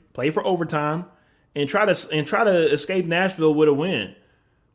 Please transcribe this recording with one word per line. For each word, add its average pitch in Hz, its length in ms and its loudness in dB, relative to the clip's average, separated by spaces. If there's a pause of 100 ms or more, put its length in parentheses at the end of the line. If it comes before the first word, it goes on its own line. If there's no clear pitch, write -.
(140)
play 131 160 -2
for 185 160 -2
overtime, 165 600 -2 (500)
and 143 140 -2
try 208 160 0
to, - 260 0
and 151 160 -2
try 214 160 0
to 175 280 2
escape 180 340 -2
Nashville 170 480 0
with 151 160 4
a 143 40 6
win. 135 420 -4 (600)